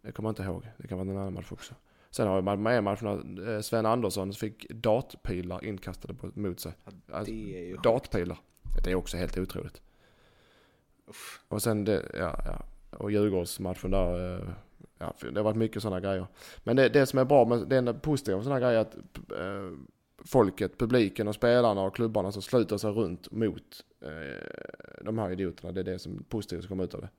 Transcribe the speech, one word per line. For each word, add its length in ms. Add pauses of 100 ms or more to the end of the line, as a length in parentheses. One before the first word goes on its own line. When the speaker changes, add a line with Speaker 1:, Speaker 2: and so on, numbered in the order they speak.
Speaker 1:
Jag 140
kommer 140
inte 140
ihåg. 240 (100)
Det 100
kan 100
vara 100
någon 100
annan 160
match 180
också. 220 (360)
Sen 180
har 140
man 220
med 200
matcherna, 280 (440)
eh, 60
Sven 240
Andersson 480
fick 360
dartpilar 960
inkastade 480
på, 200
mot 260
sig. 120 (140)
Speaker 2:
Ja, 60 (240)
Speaker 1:
Alltså, 180
Speaker 2:
det 240
är 80
ju 60
sjukt. 120
Speaker 1:
dartpilar. 540 (460)
Det 80
är 40
också 220
helt 200
otroligt. 440 (1300)
Speaker 2:
Uff. 400
Speaker 1:
Och 140
sen 240
det, 280
ja, 320
ja. 140 (380)
Och 140
Djurgårdsmatchen 800
där, 480
eh, 100 (480)
ja, 200
för 140
det 80
har 40
varit 140
mycket 240
såna 180
grejer. 280 (360)
Men 120
det, 140
det 160
som 140
är 60
bra 200
med, 220
det 100
enda 160
positiva 440
med 80
såna 140
grejer 180
är 40
att, 140 (440)
eh, 380 (480)
folket, 520
publiken 500
och 80
spelarna 460
och 140
klubbarna 360
som 100
sluter 360
sig 140
runt 400
mot, 520 (180)
eh, 460 (580)
de 120
här 140
idioterna, 400
det 80
är 40
det 160
som 180
är 60
positivt 380
som 80
kommer 140
ut 100
av 80
det. 180